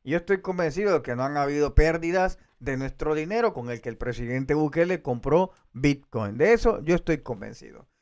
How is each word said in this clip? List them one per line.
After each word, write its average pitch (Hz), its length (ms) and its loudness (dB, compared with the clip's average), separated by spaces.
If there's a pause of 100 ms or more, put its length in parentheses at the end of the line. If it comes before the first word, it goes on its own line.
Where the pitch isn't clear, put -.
Y 127 100 -8
yo 165 60 2
estoy 190 240 -2
convencido 180 520 -2
de 143 100 2
que 123 120 -4
no 127 80 -2
han 143 140 -4
habido 143 380 0
pérdidas 170 640 2 (200)
de 131 180 -6
nuestro 135 360 -4
dinero 190 400 -2
con 120 160 -8
el 120 120 -8
que 120 80 -8
el 113 80 -8
presidente 123 560 -4
Bukele 160 480 0
compró 139 500 0 (220)
Bitcoin. 120 640 -2
De 190 160 4
eso 226 280 2
yo 160 140 2
estoy 165 220 0
convencido. 107 720 -14 (120)